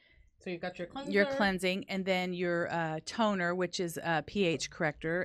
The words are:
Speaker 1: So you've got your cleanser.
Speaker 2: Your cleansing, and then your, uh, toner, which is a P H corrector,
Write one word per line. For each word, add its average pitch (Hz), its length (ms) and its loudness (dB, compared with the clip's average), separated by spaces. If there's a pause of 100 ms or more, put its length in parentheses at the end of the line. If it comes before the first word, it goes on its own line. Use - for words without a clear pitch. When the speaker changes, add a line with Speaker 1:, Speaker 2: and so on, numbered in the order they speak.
(400)
Speaker 1:
So 190 100 -8
you've 170 100 -4
got 180 180 -8
your 180 80 -6
cleanser. 269 240 -8
Speaker 2:
Your 202 140 6
cleansing, 185 640 2
and 190 160 -4
then 185 280 2
your, 175 400 0
uh, 160 320 -2
toner, 190 520 0
which 180 240 -2
is 170 160 -2
a 160 280 0
P 202 200 2
H 160 260 2
corrector, 165 540 -2